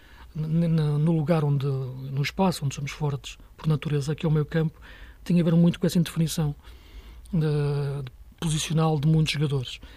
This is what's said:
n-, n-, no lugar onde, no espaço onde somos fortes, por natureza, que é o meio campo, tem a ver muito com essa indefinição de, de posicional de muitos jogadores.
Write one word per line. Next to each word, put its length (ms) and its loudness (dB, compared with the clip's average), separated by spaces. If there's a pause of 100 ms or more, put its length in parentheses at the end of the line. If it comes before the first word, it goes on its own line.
(360)
n-, 320 0
n-, 300 2
no 140 2
lugar 300 2
onde, 240 0
no 560 -4
espaço 420 0
onde 100 -4
somos 160 -8
fortes, 480 -6 (180)
por 100 -14
natureza, 480 0
que 120 -4
é 20 2
o 40 2
meio 120 2
campo, 340 -2 (460)
tem 160 4
a 40 4
ver 100 4
muito 260 6
com 60 2
essa 120 0
indefinição 560 0 (760)
de, 80 0
de 720 -2 (260)
posicional 600 0
de 100 2
muitos 240 4
jogadores. 480 -2 (160)